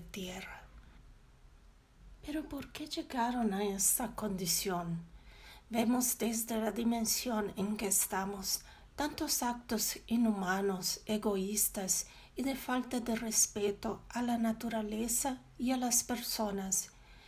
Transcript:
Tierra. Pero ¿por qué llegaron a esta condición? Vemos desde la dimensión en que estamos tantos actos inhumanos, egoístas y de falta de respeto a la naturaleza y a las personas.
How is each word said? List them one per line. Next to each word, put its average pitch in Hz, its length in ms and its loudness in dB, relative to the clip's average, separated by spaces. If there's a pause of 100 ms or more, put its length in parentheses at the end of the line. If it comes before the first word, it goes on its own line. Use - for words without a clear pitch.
(120)
Tierra. 185 520 -8 (1600)
Pero 302 260 -6
¿por 269 220 -8
qué 302 160 -8
llegaron 240 680 0
a 196 100 0
esta 202 520 2
condición? 175 840 0 (680)
Vemos 240 480 4
desde 226 420 0
la 220 120 2
dimensión 226 840 2
en 208 220 0
que 214 80 -2
estamos 196 760 0 (340)
tantos 294 480 0
actos 240 640 0
inhumanos, 196 1000 2
egoístas 208 1000 0 (280)
y - 60 -2
de 269 140 0
falta 254 440 -2
de 226 160 0
respeto 220 920 0
a 240 140 -2
la 240 160 2
naturaleza 226 1000 0 (220)
y 247 120 2
a 254 60 2
las 247 260 4
personas. 202 840 -2 (380)